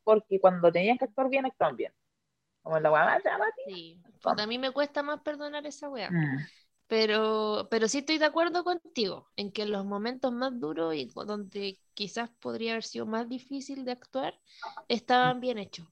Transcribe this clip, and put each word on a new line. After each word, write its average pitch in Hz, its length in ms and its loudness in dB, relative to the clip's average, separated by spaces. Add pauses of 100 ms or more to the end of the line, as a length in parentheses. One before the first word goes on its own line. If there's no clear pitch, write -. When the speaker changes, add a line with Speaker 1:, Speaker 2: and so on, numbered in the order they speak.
Speaker 1:
porque 202 360 4
cuando 175 320 8
tenían 196 240 4
que 269 80 -2
actuar 262 240 0
bien, 262 180 2
actuaban 156 300 0
bien. 110 160 -6 (680)
Como 160 160 -2
en 156 40 2
la 156 100 6
weá 156 120 8
más - 180 4
dramática. 427 440 0
Speaker 2:
Sí, 170 340 -12 (220)
puta, - 220 0
a - 20 -2
mí 233 120 -4
me 262 140 -2
cuesta 285 300 -2
más 294 180 -6
perdonar 294 460 -8
esa 294 240 -12
weá. 226 220 -6
Speaker 1:
Mm. 151 260 0 (480)
Speaker 2:
Pero, 214 840 2
pero 226 160 2
sí 262 120 -2
estoy 294 180 0
de 311 80 4
acuerdo 330 400 2
contigo 254 720 -4
en 202 160 -8
que 208 100 -6
en 208 100 -2
los 196 120 -2
momentos 233 480 -2
más 247 260 -4
duros 165 360 -2
y 135 140 -4
cu-, - 180 -10
donde 202 520 -8 (140)
quizás 233 380 -6 (100)
podría 226 320 -4
haber 226 120 -4
sido 233 200 -8
más 226 240 -4
difícil 269 560 -10
de 247 80 -4
actuar, 262 480 -8 (480)
estaban 247 520 2
bien 240 180 -2
hechos, 170 340 -12